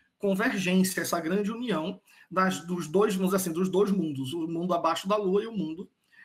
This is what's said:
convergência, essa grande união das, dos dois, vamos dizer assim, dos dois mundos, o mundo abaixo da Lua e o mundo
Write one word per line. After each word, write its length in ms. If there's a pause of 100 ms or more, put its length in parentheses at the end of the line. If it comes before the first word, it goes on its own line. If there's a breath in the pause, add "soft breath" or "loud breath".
(180 loud breath)
convergência, 840
essa 180
grande 320
união 480 (300 soft breath)
das, 340
dos 240
dois, 260
vamos 180
dizer 100
assim, 100
dos 160
dois 220
mundos, 420
o 160
mundo 240
abaixo 340
da 100
Lua 260
e 40
o 60
mundo 380 (340 soft breath)